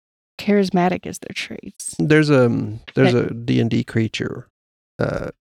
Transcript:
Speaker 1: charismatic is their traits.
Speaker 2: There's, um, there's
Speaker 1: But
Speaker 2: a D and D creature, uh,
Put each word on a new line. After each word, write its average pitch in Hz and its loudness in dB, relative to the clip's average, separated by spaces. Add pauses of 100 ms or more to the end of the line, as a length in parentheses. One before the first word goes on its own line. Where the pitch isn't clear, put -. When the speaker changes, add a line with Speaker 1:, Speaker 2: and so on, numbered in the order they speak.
(380)
Speaker 1:
charismatic 185 0
is - -12
their - -14
traits. - -12
Speaker 2:
There's, 151 4
um, 117 2 (140)
there's - 4
Speaker 1:
But 113 0
Speaker 2:
a - -8
D 120 0
and 117 2
D 117 0
creature, - -4 (500)
uh, - -4 (100)